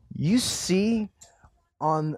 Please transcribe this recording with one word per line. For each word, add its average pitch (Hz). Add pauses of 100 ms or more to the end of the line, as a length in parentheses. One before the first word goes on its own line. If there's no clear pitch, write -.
(160)
you 185
see 208 (720)
on 156